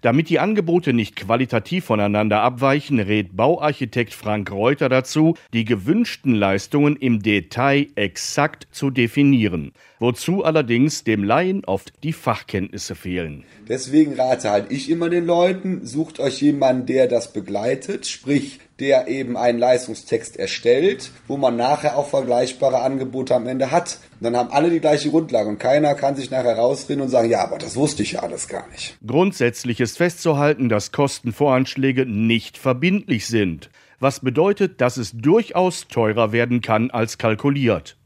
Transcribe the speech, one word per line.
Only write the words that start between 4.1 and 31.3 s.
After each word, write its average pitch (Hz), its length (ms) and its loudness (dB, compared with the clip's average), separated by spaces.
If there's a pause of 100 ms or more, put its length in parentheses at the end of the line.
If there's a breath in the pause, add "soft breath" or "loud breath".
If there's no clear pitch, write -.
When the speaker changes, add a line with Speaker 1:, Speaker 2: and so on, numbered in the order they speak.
Speaker 1:
Frank 107 340 -4
Reuter 120 400 0
dazu, 156 460 2 (180 loud breath)
die 117 100 0
gewünschten 123 720 0
Leistungen 107 640 2
im 120 260 0
Detail 120 720 0
exakt - 800 -4
zu - 180 -4
definieren, 117 840 2 (260 soft breath)
wozu 160 440 0
allerdings 147 600 2
dem 107 200 0
Laien 175 420 0
oft - 360 -4
die 160 120 -4
Fachkenntnisse - 840 -6
fehlen. 82 480 -8 (260 loud breath)
Speaker 2:
Deswegen 135 500 2
rate 127 300 0
halt 101 220 0
ich 135 180 -6
immer 165 200 0
den 170 180 0
Leuten, 180 580 0
sucht 143 340 -6
euch 135 220 -2
jemanden, 135 460 2
der 131 200 4
das 117 240 -2
begleitet, 104 760 -4
sprich, - 520 -2 (200 soft breath)
der 135 280 2
eben 123 300 -4
einen 120 220 2
Leistungstext 120 760 0
erstellt, 135 760 0 (160 loud breath)
wo 139 100 -4
man 127 180 2
nachher 135 440 0
auch 143 80 -2
vergleichbare 127 720 0
Angebote 131 540 -2
am 117 100 0
Ende 127 240 -2
hat. 170 300 -2 (200 soft breath)
Und - 40 -12
dann 117 120 0
haben 120 140 0
alle 160 220 2
die 165 80 0
gleiche 147 320 2
Grundlage 127 380 0
und 104 100 -6
keiner 143 340 2
kann 139 220 -2
sich 131 160 -8
nachher 123 240 0
rausreden 139 480 -2
und 131 60 -4
sagen, 117 200 2
„Ja, 104 140 2
aber - 160 -6
das 104 160 -10
wusste 139 260 0
ich - 120 -4
ja - 100 -4
alles - 240 -8
gar - 240 -12
nicht.“ - 340 -14
Speaker 1:
Grundsätzlich 123 760 0
ist 117 180 -2
festzuhalten, 151 680 0
dass 107 240 -2
Kostenvoranschläge 131 1160 0